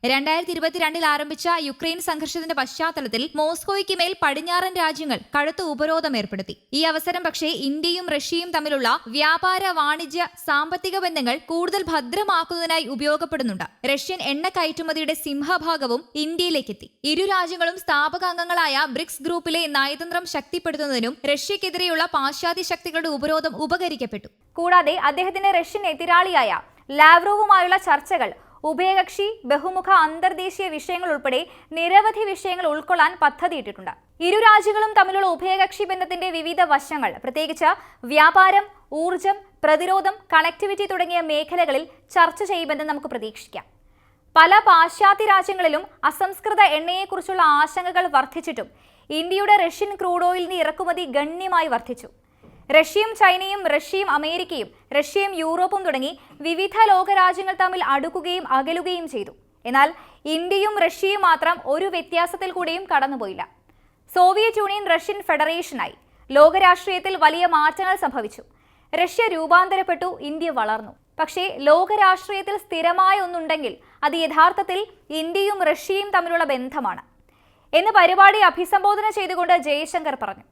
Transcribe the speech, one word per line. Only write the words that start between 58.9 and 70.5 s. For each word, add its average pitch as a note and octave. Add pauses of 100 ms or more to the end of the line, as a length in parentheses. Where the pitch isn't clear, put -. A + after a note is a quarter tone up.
ചെയ്തു. G#3+ (360)
എന്നാൽ C#4 (300)
ഇന്ത്യയും F#4+
റഷ്യയും G4
മാത്രം E4+ (100)
ഒരു D4+
വ്യത്യാസത്തിൽ F4
കൂടിയും F4 (100)
കടന്നുപോയില്ല. C4 (680)
സോവിയറ്റ് G4+
യൂണിയൻ G4+
റഷ്യൻ F4+
ഫെഡറേഷനായി. D#4 (360)
ലോകരാഷ്ട്രീയത്തിൽ F4+
വലിയ D#4+
മാറ്റങ്ങൾ E4+
സംഭവിച്ചു. B3+ (520)
റഷ്യ F4
രൂപാന്തരപ്പെട്ടു, F4+
ഇന്ത്യ D#4